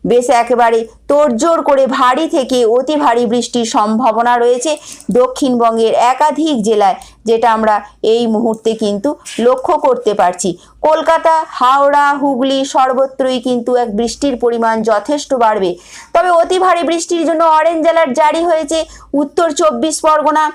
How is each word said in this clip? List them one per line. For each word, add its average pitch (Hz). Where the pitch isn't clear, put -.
বেশ 240
একেবারে 233
তোড়জোড় 294
করে 269
ভারী 262
থেকে 262
অতি 269
ভারী 240
বৃষ্টির 233
সম্ভাবনা 226
রয়েছে 247
দক্ষিণবঙ্গের 233
একাধিক 302
জেলায়, 208
যেটা 226
আমরা 220
এই 240
মুহূর্তে 220
কিন্তু 208
লক্ষ্য 262
করতে 247
পারছি। 185
কলকাতা, 320
হাওড়া, 285
হুগলি, 269
সর্বত্রই 262
কিন্তু 247
এক 240
বৃষ্টির 240
পরিমাণ 226
যথেষ্ট 226
বাড়বে। 214
তবে 349
অতি 359
ভারী 349
বৃষ্টির 339
জন্য 320
অরেঞ্জ 320
অ্যালার্ট 330
জারি 311
হয়েছে 320
উত্তর 294
চব্বিশ 302
পরগনা 311